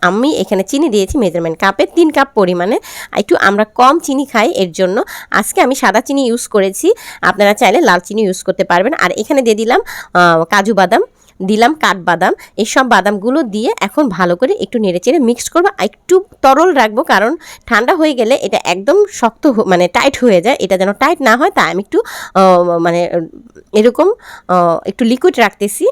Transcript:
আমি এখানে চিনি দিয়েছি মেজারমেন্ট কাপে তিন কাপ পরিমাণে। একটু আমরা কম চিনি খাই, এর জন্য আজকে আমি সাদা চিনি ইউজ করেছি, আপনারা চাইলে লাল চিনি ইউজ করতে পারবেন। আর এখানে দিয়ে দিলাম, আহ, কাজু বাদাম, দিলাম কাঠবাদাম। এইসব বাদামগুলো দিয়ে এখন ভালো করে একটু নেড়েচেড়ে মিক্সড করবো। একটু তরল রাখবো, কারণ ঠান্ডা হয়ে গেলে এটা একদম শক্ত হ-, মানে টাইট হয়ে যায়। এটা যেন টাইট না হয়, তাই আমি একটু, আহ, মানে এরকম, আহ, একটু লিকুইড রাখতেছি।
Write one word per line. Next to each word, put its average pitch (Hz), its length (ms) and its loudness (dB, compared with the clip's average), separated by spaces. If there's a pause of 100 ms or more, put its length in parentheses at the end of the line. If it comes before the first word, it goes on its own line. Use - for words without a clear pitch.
আমি 220 360 0
এখানে 190 260 -2
চিনি 277 260 -2
দিয়েছি 202 300 -2
মেজারমেন্ট 170 400 -2
কাপে 196 280 0
তিন 339 240 2
কাপ 277 240 0
পরিমাণে। 185 440 0 (380)
একটু 339 200 0
আমরা 202 280 0
কম 254 340 2
চিনি 285 260 -4
খাই, 240 260 0
এর 185 220 -2
জন্য 190 320 -2 (260)
আজকে - 300 -2
আমি 269 140 2
সাদা 214 260 0
চিনি 277 260 -2
ইউজ 233 200 -2
করেছি, 202 480 0 (280)
আপনারা 196 320 2
চাইলে 214 260 2
লাল 185 200 2
চিনি 208 220 -4
ইউজ 185 200 -2
করতে 185 220 -2
পারবেন। 190 300 0
আর 180 160 -2
এখানে 262 320 -2
দিয়ে 226 140 2
দিলাম, 226 240 0 (340)
আহ, 170 300 4
কাজু 202 300 0
বাদাম, 196 280 2 (440)
দিলাম 220 280 2
কাঠবাদাম। 185 600 0 (220)
এইসব 262 300 -2
বাদামগুলো 214 560 0
দিয়ে 220 380 -4
এখন 269 280 -2
ভালো 175 280 -2
করে 285 180 0
একটু - 240 -6
নেড়েচেড়ে 214 400 0
মিক্সড 240 300 -2
করবো। 359 200 0 (100)
একটু - 460 0 (180)
তরল 294 300 4
রাখবো, 226 300 0
কারণ 240 340 0 (300)
ঠান্ডা 240 280 0
হয়ে 311 200 0
গেলে 233 200 0
এটা - 300 -2
একদম 220 460 0
শক্ত - 360 -2
হ-, 220 180 2
মানে 180 240 2
টাইট 269 300 0
হয়ে 196 240 2
যায়। 233 180 0
এটা 190 180 -2
যেন 190 140 0
টাইট 294 300 -2
না 226 140 2
হয়, 320 140 0
তাই 180 200 0
আমি 180 120 -4
একটু, 339 200 -2 (320)
আহ, 180 440 4
মানে 175 320 0 (640)
এরকম, 240 400 2 (360)
আহ, 175 380 2
একটু 196 180 -4
লিকুইড 254 340 0
রাখতেছি। 208 540 -2